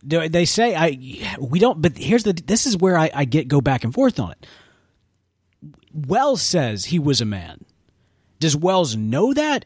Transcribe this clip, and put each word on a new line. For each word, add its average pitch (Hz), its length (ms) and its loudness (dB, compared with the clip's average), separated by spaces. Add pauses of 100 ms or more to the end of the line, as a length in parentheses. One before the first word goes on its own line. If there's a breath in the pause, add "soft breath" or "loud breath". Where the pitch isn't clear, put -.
Do, 160 220 -2
they 170 160 2
say, 220 300 0
I, 143 640 -4
we 131 180 -4
don't, 196 240 2
but 151 160 0
here's 214 260 0
the, 202 100 0
this 208 340 -2
is 214 100 0
where 180 180 2
I, 160 160 4
I 143 140 0
get, 131 220 0
go 143 120 4
back 127 240 0
and 113 80 -2
forth 247 280 2
on 90 140 -6
it. - 120 -20 (1500 soft breath)
Wells 196 520 0
says 117 420 0
he 175 140 0
was 139 220 2
a 117 40 -2
man. 95 400 -8 (720)
Does 156 160 2
Wells 170 400 2
know 131 380 0
that? 294 320 0